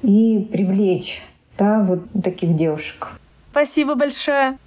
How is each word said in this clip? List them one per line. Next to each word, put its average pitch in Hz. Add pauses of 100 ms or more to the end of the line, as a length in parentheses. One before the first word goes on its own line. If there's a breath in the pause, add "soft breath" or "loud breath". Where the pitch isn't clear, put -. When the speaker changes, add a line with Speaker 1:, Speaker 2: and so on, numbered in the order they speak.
Speaker 1:
и 220
привлечь, 190 (340)
да, 208
вот 185 (220)
таких 175
девушек. 156 (460)
Speaker 2:
Спасибо 294
большое. 277